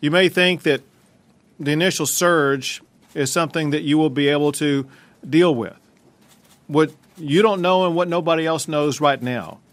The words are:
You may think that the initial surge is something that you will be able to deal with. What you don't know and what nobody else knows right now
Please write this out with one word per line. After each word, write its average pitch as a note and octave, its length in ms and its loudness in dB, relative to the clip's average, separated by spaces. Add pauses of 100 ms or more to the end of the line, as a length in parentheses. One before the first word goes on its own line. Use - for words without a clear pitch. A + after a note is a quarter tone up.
You D3 100 -2
may F3+ 180 4
think F3+ 340 0
that C#3 180 0 (760)
the D3 120 -4
initial D#3+ 340 0
surge C#3 760 0 (320)
is C#3 180 -4
something D#3+ 400 -2
that D3+ 100 -2
you D3+ 160 0
will D#3 120 2
be C#3+ 200 0
able D3 240 0
to C#3+ 340 -2 (400)
deal D#3+ 260 4
with. G#2 220 -6 (920)
What D3+ 260 0 (240)
you D#3 240 0
don't G#3 200 2
know F#3 240 2
and E3+ 100 0
what F3 120 0
nobody E3 380 0
else D#3+ 220 -4
knows D3 340 -2
right C#3 200 2
now A#2+ 380 -8 (140)